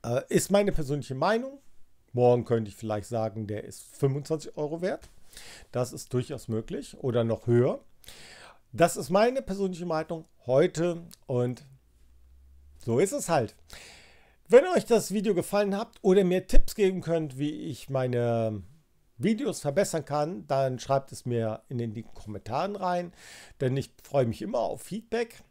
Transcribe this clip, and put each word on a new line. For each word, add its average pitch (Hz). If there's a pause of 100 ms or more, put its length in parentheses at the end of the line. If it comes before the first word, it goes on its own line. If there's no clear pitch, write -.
Äh, 120
ist 147
meine 202
persönliche 143
Meinung. 226 (540)
Morgen 123
könnte 113
ich 95
vielleicht 107
sagen, 110
der 104
ist -
fünfundzwanzig 143
Euro 156
wert. 202 (640)
Das 123
ist -
durchaus 127
möglich 120
oder 120
noch 113
höher. 123 (920)
Das 170
ist 151
meine 233
persönliche 190
Meinung 160 (200)
heute 170 (240)
und 123 (1160)
so 117
ist 240
es 285
halt. 143 (920)
Wenn 254
euch 359
das -
Video 208
gefallen 196
hat 226
oder 190
mir 185
Tipps -
geben 190
könnt, 156
wie 147
ich -
meine 120 (540)
Videos 214
verbessern 151
kann, 151
dann 135
schreibt 139
es -
mir 113
in 131
den 117 (200)
Kommentaren 127
rein, 180 (480)
denn 131
ich - (100)
freue 139
mich 113
immer 190
auf 101
Feedback. 226